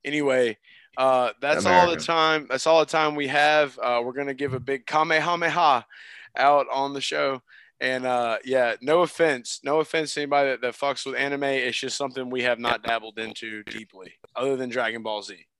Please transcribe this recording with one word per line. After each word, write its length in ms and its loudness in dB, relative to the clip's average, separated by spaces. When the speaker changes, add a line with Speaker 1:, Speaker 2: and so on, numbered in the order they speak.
Speaker 1:
Anyway, 540 2
uh, 340 2
that's 240 0
all 220 6
the 60 0
Speaker 2:
America. 100 -6
Speaker 1:
time. 460 2
That's 180 -2
all 140 6
the 40 2
time 300 0
we 120 -4
have. 540 2
Uh, 220 0
we're 80 -6
gonna 220 -6
give 200 -4
a 60 -4
big 260 -6
kamehameha 1000 2
out 360 4
on 220 -2
the 80 -8
show. 400 -2
And, 240 -2
uh, 380 0
yeah, 380 2
no 220 2
offense. 600 -2
No 160 2
offense 340 -2
to 80 -4
anybody 280 2
that, 120 -4
that 120 -4
fucks 320 -4
with 100 -8
anime. 280 -2
It's 360 -2
just 160 -6
something 340 -6
we 140 -4
have 160 0
not 240 -2
dabbled 340 -6
into 460 -10
deeply, 500 -16
other 220 -2
than 120 -6
Dragon 320 -4
Ball 200 -6
Z. 240 -18